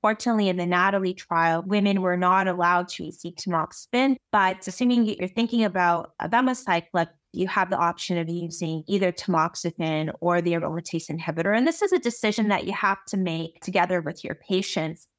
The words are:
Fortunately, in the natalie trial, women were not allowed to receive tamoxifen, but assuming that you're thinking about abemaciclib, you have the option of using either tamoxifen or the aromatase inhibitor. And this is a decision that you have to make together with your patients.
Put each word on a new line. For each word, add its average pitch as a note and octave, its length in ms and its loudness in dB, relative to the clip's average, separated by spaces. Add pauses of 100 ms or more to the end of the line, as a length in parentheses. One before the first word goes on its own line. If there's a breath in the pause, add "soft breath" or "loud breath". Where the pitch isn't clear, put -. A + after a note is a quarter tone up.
Fortunately, G#3+ 440 2
in F3+ 100 0
the F3 80 -2
natalie F#3 500 2
trial, E3 500 0
women G3+ 380 2
were F3+ 120 2
not F#3 320 2
allowed F3+ 400 2
to - 160 -12
receive E3+ 300 -12
tamoxifen, B3 800 -2 (160)
but F#3+ 360 2
assuming A#3+ 380 2
that G#3+ 120 -2
you're F3+ 100 -4
thinking A3+ 360 0
about F3 480 2 (100)
abemaciclib, F#3 880 0 (260)
you F#3 140 -2
have F#3 240 0
the F#3+ 60 0
option E3+ 420 -2
of E3 100 -4
using E3 580 -6
either F#3 240 2
tamoxifen D#3+ 1080 -2
or F3 180 2
the E3+ 140 0
aromatase E3 560 -4
inhibitor. E3 480 -2
And B3+ 100 2
this E4 140 -2
is F#4+ 100 0
a E4+ 80 2
decision A3 500 0
that G3 160 0
you G3 80 -4
have - 340 -2
to G3+ 100 -4
make E3 440 -4
together F3+ 380 0
with D3+ 240 -8
your - 120 -8
patients. E3 720 -4 (120)